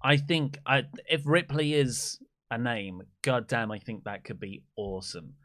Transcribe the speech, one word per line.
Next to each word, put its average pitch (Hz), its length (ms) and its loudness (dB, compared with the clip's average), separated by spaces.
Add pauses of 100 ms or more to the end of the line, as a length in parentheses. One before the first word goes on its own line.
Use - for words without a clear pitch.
I 143 160 6
think 143 480 0
I, 135 200 4 (220)
if 156 180 2
Ripley 151 500 2
is 131 440 0 (300)
a 117 80 -2
name, 101 460 -2 (180)
goddamn, 117 500 0
I 107 80 -6
think 110 260 -10
that 101 180 -8
could 95 160 -12
be 101 240 -12 (120)
awesome. 95 580 -8 (120)